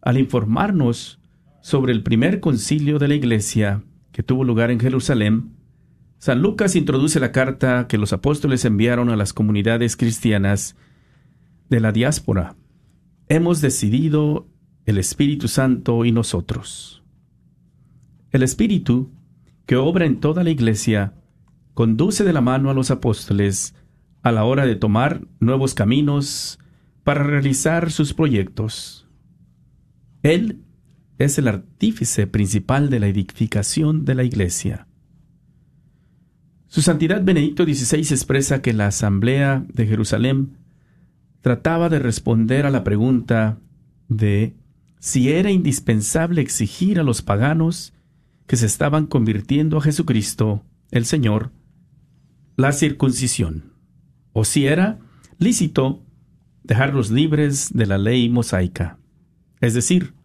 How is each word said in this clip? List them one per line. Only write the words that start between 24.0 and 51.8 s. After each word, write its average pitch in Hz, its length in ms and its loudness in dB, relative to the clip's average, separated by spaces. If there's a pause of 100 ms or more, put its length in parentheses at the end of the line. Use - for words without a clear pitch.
a 120 100 0
la 110 140 2
hora 135 200 2
de 117 100 0
tomar 113 460 0 (180)
nuevos 131 340 0
caminos 143 880 -2 (440)
para 143 200 0
realizar 147 680 0
sus 151 220 -2
proyectos. 107 920 -4 (1120)
Él 190 400 0 (560)
es 139 200 0
el 139 100 0
artífice 107 800 -2
principal 104 600 0
de 127 100 0
la 101 80 0
edificación 113 1000 -2
de 135 100 0
la 127 80 0
Iglesia. 107 640 -2 (1800)
Su - 140 -2
Santidad 165 420 2
Benedicto 165 420 2
dieciséis 151 460 -2
expresa 135 500 0
que 123 120 0
la 104 140 0
Asamblea 123 840 0
de 117 120 0
Jerusalén 117 720 0 (840)
trataba 165 480 0
de 156 100 2
responder 120 640 0
a 143 60 0
la 123 120 0
pregunta 110 760 0 (480)
de 107 480 0 (440)
si 131 320 0
era 185 200 2
indispensable 160 880 0
exigir 175 580 -2
a 165 40 0
los 131 180 0
paganos 156 720 0 (540)
que - 80 0
se 113 100 2
estaban 147 420 0
convirtiendo 135 720 0
a 151 40 0
Jesucristo, 113 840 0 (280)
el 117 140 0
Señor, 113 460 0 (1040)